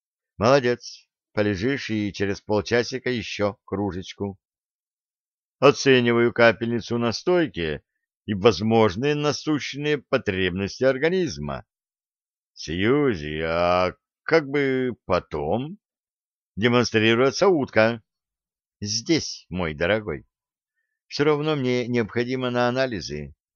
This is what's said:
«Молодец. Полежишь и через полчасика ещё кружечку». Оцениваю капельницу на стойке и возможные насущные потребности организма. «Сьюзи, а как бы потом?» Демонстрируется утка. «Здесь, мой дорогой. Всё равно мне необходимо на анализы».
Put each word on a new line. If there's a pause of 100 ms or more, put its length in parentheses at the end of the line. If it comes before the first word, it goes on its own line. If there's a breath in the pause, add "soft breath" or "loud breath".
(380)
«Молодец. (240)
Полежишь
и
через
полчасика
ещё
кружечку». (1200)
Оцениваю
капельницу
на
стойке (420)
и
возможные
насущные
потребности
организма. (880)
«Сьюзи,
а (280)
как
бы
потом?» (800)
Демонстрируется
утка. (760)
«Здесь,
мой
дорогой. (800)
Всё
равно
мне
необходимо
на
анализы». (200)